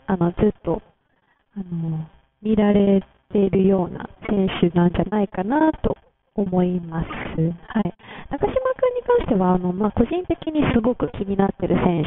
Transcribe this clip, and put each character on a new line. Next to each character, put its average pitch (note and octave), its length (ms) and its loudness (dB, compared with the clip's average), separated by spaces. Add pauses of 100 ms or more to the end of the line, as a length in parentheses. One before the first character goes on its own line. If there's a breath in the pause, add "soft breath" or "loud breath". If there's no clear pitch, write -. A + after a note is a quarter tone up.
あ F#3+ 100 -2
の、 F3 140 0
ず - 160 0
っ - 60 0 (100)
と、 E3+ 180 -4 (720)
あ G3+ 40 -10
の、 E3 480 -8 (340)
見 G#3+ 140 0
ら G#3 180 4
れ G3 280 4 (300)
て G#3 80 2
い G3 100 2
る F#3+ 180 2
よ F#3+ 180 2
う E3+ 40 -10
な - 200 -12 (200)
選 G3 180 0 (140)
手 F3 160 4
な F3 100 6
ん F3 40 4
じ - 60 -2
ゃ F3+ 80 2
な G#3 160 -2
い G3 60 0
か - 160 -6
な D4+ 280 2
と A3 260 -4 (380)
思 F3+ 280 0
い F3+ 160 0
ま E3 240 -6
す。 - 40 -6
は - 760 -4
い。 G3+ 120 -2 (360 loud breath)
中 C#4+ 160 -2
島 - 20 0
君 - 60 -2 (420)
に B4 100 -4
関 A#4+ 200 4
し - 20 -6
て A3+ 80 2
は、 F#3 180 4
あ F#3 40 4
の、 F3+ 160 -2
ま G#3 140 0
あ、 G3+ 40 0
個 - 120 0
人 E4+ 220 -2
的 - 220 -6
に D#4 140 -2 (120)
す A#3+ 80 4
ご A#3+ 140 0
く D3 160 -4
気 - 140 -8
に G3 100 -4
な G3 120 2
っ - 20 0 (100)
て F3 80 -4
る F3 160 0
選 E3+ 240 2